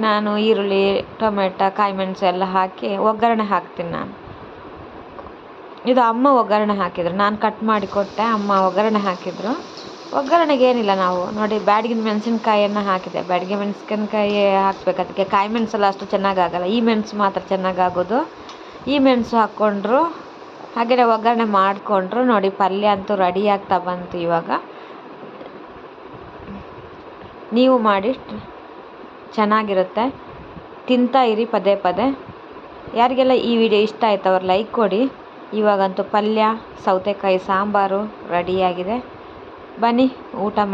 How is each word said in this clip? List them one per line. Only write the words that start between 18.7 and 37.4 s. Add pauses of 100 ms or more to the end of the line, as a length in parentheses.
ಈ
ಮೆಣಸು
ಹಾಕ್ಕೊಂಡ್ರು, (720)
ಹಾಗೇನೆ (100)
ಒಗ್ಗರಣೆ (140)
ಮಾಡ್ಕೊಂಡ್ರು. (120)
ನೋಡಿ (120)
ಪಲ್ಯ
ಅಂತೂ
ರೆಡಿ (120)
ಆಗ್ತಾ (100)
ಬಂತು (100)
ಇವಾಗ. (3000)
ನೀವು (140)
ಮಾಡಿ, (1200)
ಚೆನ್ನಾಗಿರುತ್ತೆ, (840)
ತಿಂತಾ (120)
ಇರಿ (120)
ಪದೇ (100)
ಪದೇ. (920)
ಯಾರಿಗೆಲ್ಲ (140)
ಈ (100)
ವಿಡಿಯೋ
ಇಷ್ಟ
ಆಯ್ತು
ಅವ್ರು
ಲೈಕ್
ಕೊಡಿ. (580)
ಇವಾಗಂತೂ (120)
ಪಲ್ಯ, (420)
ಸೌತೆಕಾಯಿ (100)